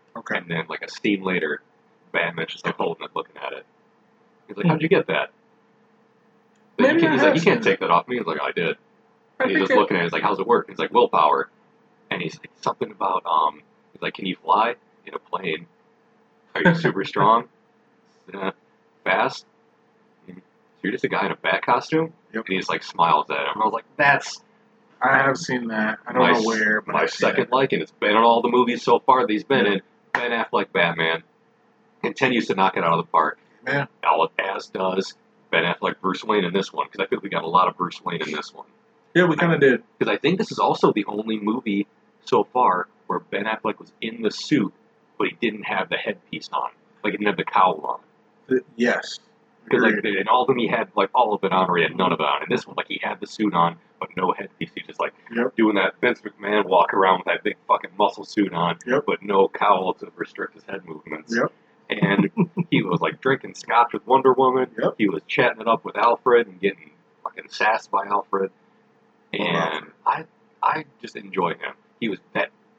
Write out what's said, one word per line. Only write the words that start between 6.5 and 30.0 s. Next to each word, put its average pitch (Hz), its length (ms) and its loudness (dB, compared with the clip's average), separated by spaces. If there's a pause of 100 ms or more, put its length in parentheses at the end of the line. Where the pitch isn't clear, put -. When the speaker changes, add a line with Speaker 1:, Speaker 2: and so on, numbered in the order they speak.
Speaker 2:
But - 80 2
Speaker 1:
Maybe 294 100 4
Speaker 2:
you 330 60 2
can't, 330 100 4
Speaker 1:
I 294 40 4
Speaker 2:
he's - 80 2
like, 302 60 6
Speaker 1:
have 214 80 4
Speaker 2:
"You 170 60 0
can't 170 220 2
Speaker 1:
seen 120 80 4
Speaker 2:
take - 80 -4
that 95 100 -2
off 85 160 2
me." 123 120 -6
He's 104 80 -6
like, 76 140 -4
"I 69 120 -4
did." 82 240 -2 (640)
Speaker 1:
I - 40 2
Speaker 2:
And - 60 2
he's - 80 2
Speaker 1:
think 92 100 2
Speaker 2:
just - 40 0
Speaker 1:
I - 80 6
Speaker 2:
looking - 160 2
at 90 60 0
it. - 20 0
He's 85 80 -4
like, 80 100 -2
"How's 101 160 0
it 95 80 -4
work?" - 220 2
He's 92 100 -12
like, 82 140 -4
"Willpower." 78 580 4 (600)
And - 120 -4
he's - 160 -8
like, - 120 -20 (100)
something 110 320 -4
about, 95 340 -4
um, 78 340 0 (320)
he's - 100 -20
like, 85 120 -6
"Can - 120 -8
you - 100 -4
fly 113 400 2 (280)
in 76 100 -12
a 78 40 -10
plane? 85 480 -8 (880)
Are - 80 -2
you 170 140 6
super 98 280 0
Speaker 1:
<laughs> - 80 -10
Speaker 2:
strong? 110 360 4 (840)
Uh, 95 200 -6 (520)
fast? 101 400 -2 (840)
So 90 60 -20 (480)
you're 95 100 -2
just - 120 -4
a 98 40 -2
guy 90 180 -2
in 90 60 -4
a - 40 -8
bat 90 300 -2
costume?" 160 460 0 (200)
Speaker 1:
Yep. 110 140 -8
Speaker 2:
And 95 60 -6
he 95 60 0
just, - 120 -4
like, 82 140 -4
smiles 80 460 2
at 71 100 -4
him. 76 200 -4
I 110 40 2
was 107 80 0
like, 113 120 -6 (120)
That's 143 460 0 (600)
Speaker 1:
I 131 160 2
have 135 200 0
seen 123 300 -6
that. 107 380 -4
I 123 60 -10
don't 127 100 2
Speaker 2:
my 107 100 4
Speaker 1:
know 117 60 4
Speaker 2:
s-, 110 80 0
Speaker 1:
where, 107 360 0
but - 100 -8
Speaker 2:
my - 100 0
Speaker 1:
I've - 80 0
seen - 180 -2
Speaker 2:
second - 160 0
Speaker 1:
it. - 80 -6
Speaker 2:
like, 131 200 2
and - 100 0
it's - 100 -10
been - 200 -2
in 107 40 4
all 117 260 6
the 123 60 0
movies 120 340 2
so 117 180 4
far 127 220 4
that 107 80 0
he's 107 140 0
been 131 220 2
Speaker 1:
Yeah. 104 60 2
Speaker 2:
in. 95 80 -2 (320)